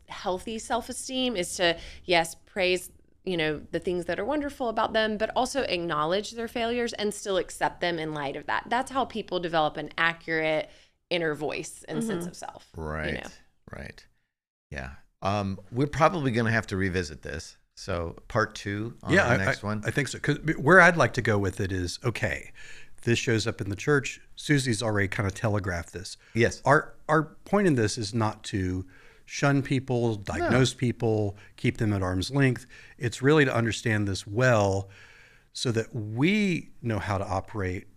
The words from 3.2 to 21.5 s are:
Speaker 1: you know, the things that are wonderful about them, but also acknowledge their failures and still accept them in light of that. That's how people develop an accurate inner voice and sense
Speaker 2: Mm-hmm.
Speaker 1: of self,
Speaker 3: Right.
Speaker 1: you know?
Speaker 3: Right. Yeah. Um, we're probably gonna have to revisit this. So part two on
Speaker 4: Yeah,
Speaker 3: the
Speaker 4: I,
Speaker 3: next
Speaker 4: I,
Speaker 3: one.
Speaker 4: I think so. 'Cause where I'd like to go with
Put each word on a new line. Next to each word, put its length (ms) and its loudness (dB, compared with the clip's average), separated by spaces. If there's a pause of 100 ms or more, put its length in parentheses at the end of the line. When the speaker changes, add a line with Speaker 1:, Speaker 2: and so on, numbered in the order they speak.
Speaker 1:
you 140 -2
know, 240 0 (100)
the 80 -2
things 260 -2
that 140 -4
are 60 -4
wonderful 420 -4
about 260 0
them, 240 2
but 200 0
also 240 0
acknowledge 720 0
their 180 -8
failures 440 -2
and 200 -2
still 240 -2
accept 420 -2
them 180 0
in 160 -4
light 220 -4
of 120 -10
that. 200 -2
That's 240 -2
how 140 0
people 340 -6
develop 380 0
an 200 -8
accurate 720 0 (400)
inner 240 0
voice 540 -6
and 160 -4
sense 200 -4
Speaker 2:
Mm-hmm. 80 -8
Speaker 1:
of 40 -16
self, 400 -14
Speaker 3:
Right. 320 -6
Speaker 1:
you 60 -4
know? 140 -8 (440)
Speaker 3:
Right. 340 -14 (640)
Yeah. 200 -8 (320)
Um, 380 -2 (120)
we're 160 0
probably 440 2
gonna 200 2
have 160 0
to 100 -4
revisit 440 -2
this. 340 -10 (200)
So 420 -6 (100)
part 280 0
two 480 -6
on 100 -2
Speaker 4:
Yeah, 140 6 (100)
Speaker 3:
the 40 2
Speaker 4:
I, 40 2
Speaker 3:
next 180 -2
Speaker 4:
I, 40 -4
Speaker 3:
one. 180 -4
Speaker 4:
I 60 -2
think 180 0
so. 100 -10
'Cause 200 -2 (180)
where 240 8
I'd 160 8
like 160 4
to 80 -2
go 160 4
with 240 0